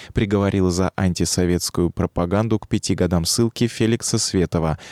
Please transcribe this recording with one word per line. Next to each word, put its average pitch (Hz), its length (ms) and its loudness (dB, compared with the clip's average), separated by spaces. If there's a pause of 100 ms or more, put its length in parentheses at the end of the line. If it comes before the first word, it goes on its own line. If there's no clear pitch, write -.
(160)
приговорил 98 560 2
за 90 240 0
антисоветскую 87 960 0
пропаганду 95 680 -2
к - 100 -8
пяти - 280 -2
годам 87 300 2
ссылки 117 420 0
Феликса 113 500 -2
Светова, 82 640 0 (120)